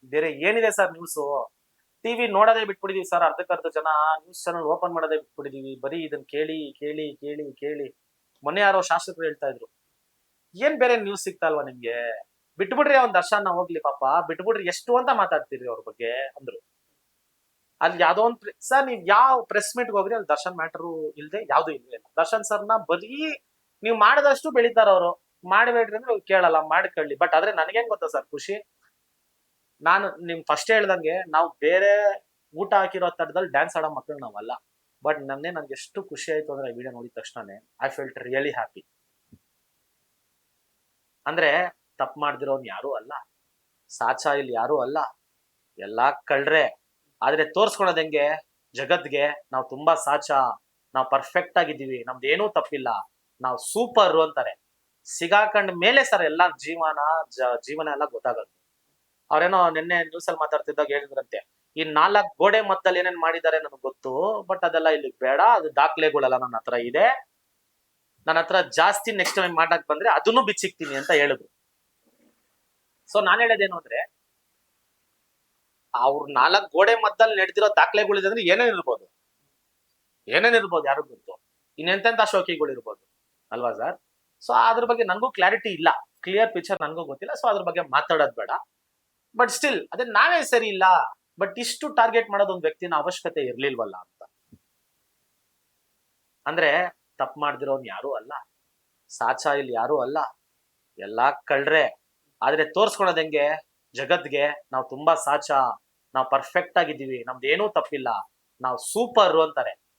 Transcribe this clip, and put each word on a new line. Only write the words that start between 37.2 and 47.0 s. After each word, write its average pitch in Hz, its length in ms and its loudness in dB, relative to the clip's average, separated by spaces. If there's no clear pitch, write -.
I 139 40 0
felt 135 300 -12
really 135 320 -4
happy. 110 340 -10
ಅಂದ್ರೆ 160 440 2
ತಪ್ಪು 139 220 -4
ಮಾಡ್ದಿರೋನ್ 135 480 -4
ಯಾರೂ 107 260 -8
ಅಲ್ಲ, 117 200 -10
ಸಾಚಾ 131 460 -2
ಇಲ್ಲಿ 135 200 -4
ಯಾರೂ 127 280 0
ಅಲ್ಲ, 120 160 -4
ಎಲ್ಲ 104 220 -8
ಕಳ್ರೆ. 143 540 2